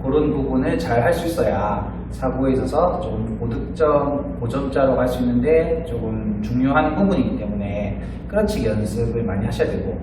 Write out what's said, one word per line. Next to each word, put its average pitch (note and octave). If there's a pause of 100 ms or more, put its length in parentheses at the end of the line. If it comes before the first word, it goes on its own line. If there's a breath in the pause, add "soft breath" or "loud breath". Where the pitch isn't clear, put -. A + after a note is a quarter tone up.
그런 D3
부분을 B2+
잘 -
할 E3+
수 E3+
있어야 G#2+ (220)
사고에 C3
있어서 D3
좀 -
고득점, C#3
고점자로 C3+
갈 B2
수 B2+
있는데 D3+
조금 A2
중요한 C3+
부분이기 G3
때문에 G2+ (260 loud breath)
끌어치기 G3+
연습을 A2+
많이 G2+
하셔야 -
되고 F2+